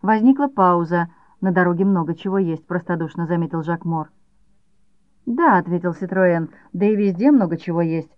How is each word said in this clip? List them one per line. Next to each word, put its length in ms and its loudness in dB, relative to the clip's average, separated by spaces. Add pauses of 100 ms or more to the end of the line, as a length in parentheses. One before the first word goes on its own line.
Возникла 460 2
пауза. 600 2 (320)
«На 100 0
дороге 320 2
много 320 0
чего 220 -4
есть», — 300 -2
простодушно 600 -6
заметил 340 -2
Жак 220 -6
Мор. 260 -6 (1160)
«Да», — 340 2
ответил 340 -4
Ситроен, — 560 0 (240)
«да 120 -2
и 100 2
везде 340 0
много 280 2
чего 240 -4
есть. 360 -4